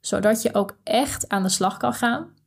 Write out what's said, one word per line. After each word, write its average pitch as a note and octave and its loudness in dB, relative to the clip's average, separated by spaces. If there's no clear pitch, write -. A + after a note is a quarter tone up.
zodat A3 2
je - 0
ook G3+ 0
echt - 0
aan F#3+ 0
de F#3 0
slag F#3+ 0
kan A#3+ 0
gaan, A#3+ -2